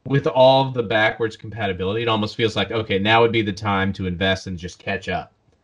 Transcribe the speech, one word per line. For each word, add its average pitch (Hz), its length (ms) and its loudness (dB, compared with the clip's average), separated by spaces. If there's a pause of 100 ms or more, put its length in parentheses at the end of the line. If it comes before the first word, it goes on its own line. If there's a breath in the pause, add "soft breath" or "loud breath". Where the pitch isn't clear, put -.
with 135 220 0
all 135 400 6
of 131 60 -8
the 120 100 -2
backwards 110 540 0
compatibility, 101 640 -4
it 117 80 -2
almost 107 260 -2
feels 113 220 0
like, 98 140 -2
okay, 110 280 -2
now 110 220 4
would 117 100 4
be 113 100 2
the 104 120 -2
time 98 400 -2
to 95 140 -6
invest 92 400 -2
and 92 100 -8
just 85 200 -12
catch - 300 -8
up. 90 240 -6 (320)